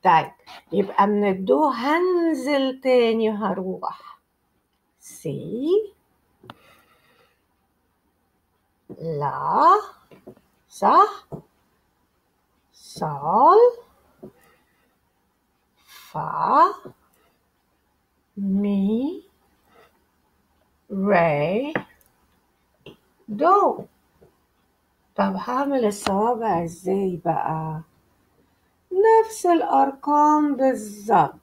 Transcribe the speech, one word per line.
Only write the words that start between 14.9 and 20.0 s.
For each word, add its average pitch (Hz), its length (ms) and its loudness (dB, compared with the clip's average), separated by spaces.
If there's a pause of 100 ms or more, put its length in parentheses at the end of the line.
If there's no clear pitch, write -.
فا، 220 920 -2 (1600)
مي، 202 840 -2 (1700)